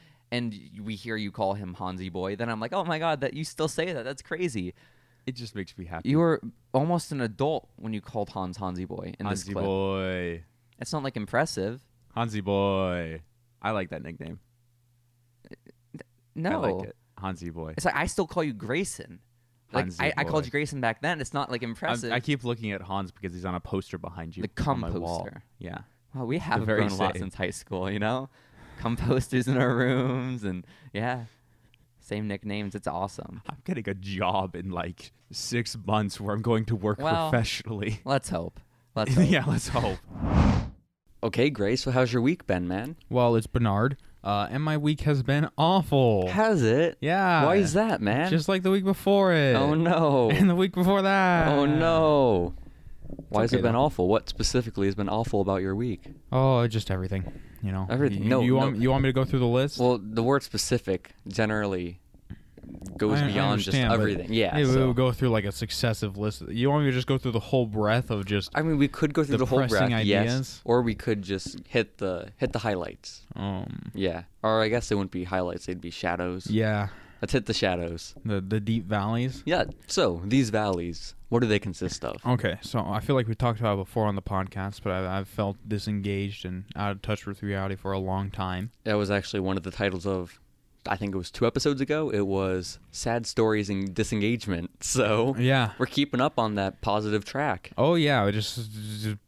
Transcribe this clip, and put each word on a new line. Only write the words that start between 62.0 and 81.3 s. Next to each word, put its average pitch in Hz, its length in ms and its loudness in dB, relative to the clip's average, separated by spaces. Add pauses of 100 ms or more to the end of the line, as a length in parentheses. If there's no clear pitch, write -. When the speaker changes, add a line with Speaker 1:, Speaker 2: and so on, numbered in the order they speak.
Speaker 1:
goes 107 220 2
Speaker 2:
I, 147 60 2
I 104 60 0
Speaker 1:
beyond 101 300 2
just 98 140 -2
Speaker 2:
understand, 123 140 2
but 113 100 4
Speaker 1:
everything. 98 340 0
Yeah, 110 200 2
Speaker 2:
maybe 147 160 4
Speaker 1:
so. 131 160 4
Speaker 2:
we'll 127 80 4
go 127 180 2
through, 127 180 2
like, 110 160 2
a 101 60 -2
successive 107 640 -2
list. 104 300 -2
You 117 220 0
want 147 160 2
me 139 60 4
to 127 40 2
just 127 120 -2
go 135 100 2
through 127 140 -2
the 113 80 0
whole 127 260 2
breadth 107 460 2
of 101 140 -2
just 101 300 0
Speaker 1:
I 147 60 0
mean, 160 160 2
we 143 100 4
could 147 260 0
go 160 100 4
through 143 140 0
the 131 80 4
whole 127 140 4
Speaker 2:
depressing 107 300 4
Speaker 1:
breadth, 110 160 2
yes, 101 240 4
Speaker 2:
ideas? 131 340 -4
Speaker 1:
or 120 180 4
we 117 140 2
could 104 260 0
just 95 460 -6
hit 113 300 0
the, 92 400 -4
hit 127 160 -2
the 120 60 0
highlights. - 640 -4 (100)
Speaker 2:
Um, - 580 -6
Speaker 1:
Yeah, 87 300 -2 (200)
or 110 180 4
I 110 80 2
guess 117 200 -2
they 107 60 2
wouldn't 98 160 -2
be 90 140 -6
highlights; 90 400 -2
they'd 90 160 -6
be 85 100 -10
shadows. 90 580 -2
Speaker 2:
Yeah. 107 400 0 (320)
Speaker 1:
Let's 101 120 -4
hit 123 120 0
the 113 80 -2
shadows. 85 640 -2 (100)
Speaker 2:
The, 101 160 -2
the 98 180 -2
deep 107 260 -2
valleys? 113 600 -2
Speaker 1:
Yeah, 170 200 0 (200)
so, 92 400 0
these 120 240 4
valleys, 92 640 -2 (160)
what 117 120 2